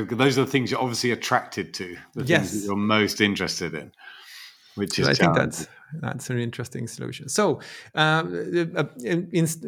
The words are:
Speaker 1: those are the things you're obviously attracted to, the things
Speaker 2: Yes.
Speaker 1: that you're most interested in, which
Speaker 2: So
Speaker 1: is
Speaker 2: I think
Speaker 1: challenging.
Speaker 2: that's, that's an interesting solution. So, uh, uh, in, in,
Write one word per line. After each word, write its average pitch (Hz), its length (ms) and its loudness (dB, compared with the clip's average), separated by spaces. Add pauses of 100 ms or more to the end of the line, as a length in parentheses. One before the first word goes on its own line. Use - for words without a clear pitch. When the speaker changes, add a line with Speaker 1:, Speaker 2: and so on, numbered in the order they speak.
Speaker 1:
those 123 340 4
are 131 60 4
the - 60 -2
things 123 200 2
you're 120 100 -2
obviously 123 300 0
attracted - 640 -2
to, 87 220 -10 (160)
the - 80 -8
things 131 100 -4
Speaker 2:
Yes. 160 220 4
Speaker 1:
that 101 140 -4
you're 101 100 0
most 104 460 4
interested 90 520 0
in, 73 180 -10 (840)
which 101 220 -2
Speaker 2:
So - 60 2
Speaker 1:
is 131 60 6
Speaker 2:
I 69 60 6
think 85 200 4
Speaker 1:
challenging. 73 80 4
Speaker 2:
that's, - 260 -6 (340)
that's 127 280 -6
an 123 80 -2
interesting 120 500 -6
solution. 127 400 -10
So, 196 320 0 (340)
uh, 156 300 4 (520)
uh, 160 80 2 (200)
in, 175 280 0
in, 165 140 4 (220)